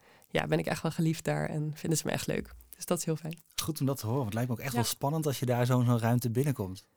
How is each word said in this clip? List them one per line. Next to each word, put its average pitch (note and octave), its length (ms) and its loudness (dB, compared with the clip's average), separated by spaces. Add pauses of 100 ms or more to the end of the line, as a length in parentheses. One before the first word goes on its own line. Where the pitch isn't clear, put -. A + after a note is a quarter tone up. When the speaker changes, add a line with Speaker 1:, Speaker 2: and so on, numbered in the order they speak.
(280)
Speaker 1:
ja, - 180 0
ben D#3 120 2
ik E3 80 0
echt - 160 -2
wel D#3+ 100 0
geliefd D#3+ 320 0
daar D3+ 240 0
en D3+ 260 -2
vinden E3 240 0
ze - 80 -4
me - 60 -2
echt - 140 -2
leuk. - 240 -2 (260)
Dus - 80 -10
dat F3 140 0
is - 60 -4
heel D#3+ 120 0
fijn. D#3+ 220 -10 (240)
Speaker 2:
Goed - 180 -4
om C3+ 60 2
dat C3+ 120 2
te - 80 -6
horen, B2 160 0
want A2 60 -2
het G2+ 60 -6
lijkt B2 160 0
me A#2 60 -2
ook - 60 -10
echt C#3 100 -4
Speaker 1:
Ja. A#2+ 60 0
Speaker 2:
wel A#2 100 2
spannend D#3 380 -2
als C#3 120 0
je C3 80 -2
daar B2 200 2
zo B2+ 140 4
in A#2+ 60 6
zo'n A#2+ 120 6
ruimte A#2 320 2
binnenkomt. A2 560 -2 (100)